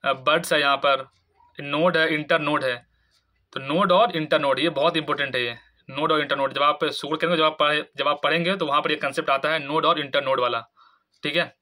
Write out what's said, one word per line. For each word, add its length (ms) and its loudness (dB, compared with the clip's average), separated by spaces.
अ, 100 0
बड्स 400 0
है, 60 4
यहाँ 180 2
पर 280 0
नोड 400 0
है, 160 2
इंटरनोड 500 0
है। 120 -2
तो 60 -8
नोड 320 0
और 260 4
इंटरनोड 420 2
ये 100 2
बहुत 280 0
इंपॉर्टेंट 380 -4
है, 80 0
ये 140 -6
नोड 220 -2
और 100 2
इंटरनोड। 320 -2
जब 100 0
आप 220 2
शुगर 300 -4
केंद्र 140 -2
में 80 2
जब 60 2
आप 160 0
पढ़े-, 260 0
जब 100 -2
आप 160 -2
पढ़ेंगे 320 0
तो 100 -4
वहाँ 160 0
पर 100 -2
ये 60 -2
कॉन्सेप्ट 320 -4
आता 200 0
है 100 0
नोड 260 -2
और 140 2
इंटरनोड 400 -2
वाला, 240 -2
ठीक 120 -4
है। 260 -2